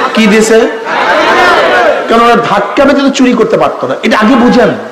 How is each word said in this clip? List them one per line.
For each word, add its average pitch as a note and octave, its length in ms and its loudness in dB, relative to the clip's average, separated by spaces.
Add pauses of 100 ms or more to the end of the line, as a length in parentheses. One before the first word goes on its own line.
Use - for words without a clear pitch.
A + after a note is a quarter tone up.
(140)
কি A3 140 2
দিয়েছে? A3 320 2 (1500)
কেন, A#3 140 2
ওরা A#3 140 4
ধাক্কা G#3 500 0
ব্যতীত C#4 280 0
চুরি B3 200 2
করতে G#3+ 240 0
পারতো D3+ 300 -2
না। C3 160 -4
এটা - 140 0
আগে G#3+ 180 2
বুঝেন, A3+ 340 2 (220)